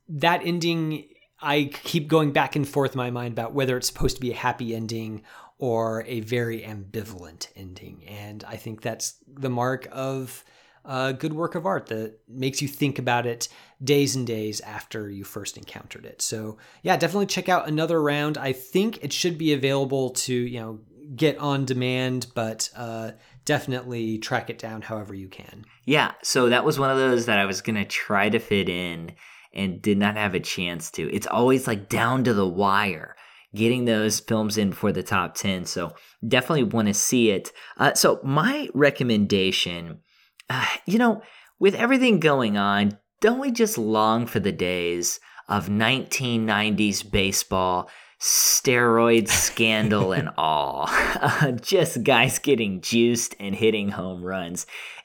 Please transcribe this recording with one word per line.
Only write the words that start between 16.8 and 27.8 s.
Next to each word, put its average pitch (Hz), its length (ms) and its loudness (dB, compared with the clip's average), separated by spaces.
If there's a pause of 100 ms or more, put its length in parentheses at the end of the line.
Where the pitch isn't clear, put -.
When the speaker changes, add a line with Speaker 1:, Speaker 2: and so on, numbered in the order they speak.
Speaker 1:
yeah, 175 140 2
definitely 170 300 0
check 190 220 -4
out 175 200 2
Another 160 320 0
Round. 147 380 0
I 135 140 -2
think 196 500 -2
it 139 100 -6
should 175 240 -2
be 156 160 0
available 135 580 0
to, 127 240 -4
you 123 260 -2
know, 110 200 -10 (340)
get 143 240 2
on 139 260 -2
demand, 127 720 -2
but, 110 420 -4
uh, 113 360 -10 (320)
definitely 123 720 -2
track 113 320 -4
it 113 80 -10
down 110 240 -12
however 104 320 -10
you 95 140 -12
can. - 360 -20 (200)
Speaker 2:
Yeah, 135 280 4 (100)
so 127 260 4
that 123 160 4
was 131 140 2
one 135 120 2
of 135 60 2
those 127 300 4
that 107 120 4
I 98 80 4
was 95 140 -4
gonna 107 240 -2